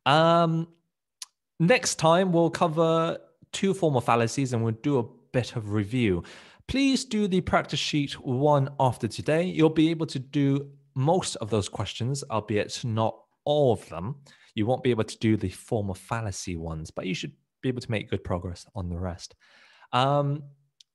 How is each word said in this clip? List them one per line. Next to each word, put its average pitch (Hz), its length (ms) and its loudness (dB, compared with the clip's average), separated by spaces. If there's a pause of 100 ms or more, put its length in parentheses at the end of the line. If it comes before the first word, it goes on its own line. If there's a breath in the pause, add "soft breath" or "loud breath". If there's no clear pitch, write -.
Um, 165 640 4 (920)
next 185 360 2
time, 180 360 4
we'll 170 180 4
cover 165 680 0 (340)
two 190 220 0
formal 156 280 2
fallacies 120 520 2
and 113 100 0
we'll 113 180 0
do 143 180 0
a 117 40 0 (280)
bit 123 240 -2
of 104 180 -6
review. 104 500 0 (440 loud breath)
Please 269 360 2
do 208 240 -2
the 185 140 0
practice 160 380 0
sheet 143 420 -2
one 139 480 2 (100)
after 120 280 0
today. 156 360 0
You'll 160 260 2
be 156 200 4
able 160 180 -2
to 143 120 -8
do 139 500 0 (260)
most 160 420 0
of 107 120 -8
those 104 180 0
questions, 120 640 -6
albeit 107 560 -2
not 110 320 0 (260)
all 147 300 4
of - 160 -4
them. 90 260 -8 (400 soft breath)
You 107 100 0
won't 123 180 0
be 123 80 2
able 110 120 0
to - 140 -8
do 110 180 2
the 95 140 -2
formal 101 460 -6
fallacy 104 600 -8
ones, 80 360 -10
but - 140 -10
you 185 80 -4
should 156 200 -10 (280)
be 131 80 -2
able 123 120 -6
to - 100 -10
make 107 180 -4
good 98 140 -6
progress 90 420 -6 (100)
on 92 140 -8
the 87 100 -8
rest. 90 360 -10 (560 soft breath)
Um, 143 520 0 (520)